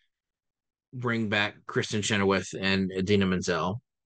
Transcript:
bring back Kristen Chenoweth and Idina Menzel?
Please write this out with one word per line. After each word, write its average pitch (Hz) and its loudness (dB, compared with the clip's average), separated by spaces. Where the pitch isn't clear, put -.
bring 117 -2
back 104 0
Kristen 113 -2
Chenoweth 98 0
and 95 0
Idina 95 2
Menzel? 90 -2